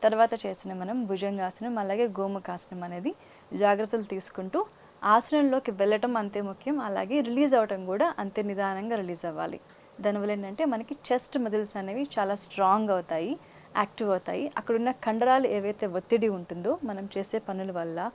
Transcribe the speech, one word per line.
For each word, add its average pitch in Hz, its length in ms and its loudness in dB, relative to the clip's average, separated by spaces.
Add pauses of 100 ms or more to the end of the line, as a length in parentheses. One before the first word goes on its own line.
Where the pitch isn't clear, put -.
తర్వాత 220 440 4
చేసిన 190 280 -8
మనం 208 320 -4
భుజంగాసనం, 196 720 -4
అలాగే 208 300 0
గోముఖాసనం 185 760 -6
అనేది 180 320 -6 (400)
జాగ్రత్తలు 202 480 4
తీసుకుంటూ 190 640 -4 (380)
ఆసనంలోకి 262 680 4
వెళ్ళటం 214 460 2
అంతే 202 240 -2
ముఖ్యం, 226 400 -4
అలాగే 202 400 0
రిలీజ్ 262 340 2
అవటం 202 320 2
కూడా 226 320 2
అంతే 202 240 -2
నిదానంగా 202 540 -2
రిలీజ్ 180 300 -6
అవ్వాలి. 160 340 -6 (400)
దానివల్ల 208 320 0
ఏంటంటే 202 320 -4
మనకి 247 320 -2 (160)
చెస్ట్ 254 260 0
మజిల్స్ 214 380 0
అనేవి 208 320 -4 (100)
చాలా 196 160 2
స్ట్రాంగ్ 202 560 2
అవుతాయి, 180 480 -2 (380)
యాక్టివ్ 208 340 0
అవుతాయి. 190 460 -2
అక్కడున్న 233 340 0
కండరాలు 247 560 4
ఏవైతే 208 400 -2
ఒత్తిడి 202 420 2
ఉంటుందో 185 560 -2
మనం 196 240 -6 (100)
చేసే 196 200 -2
పనుల 190 340 -6
వల్ల, 170 420 -4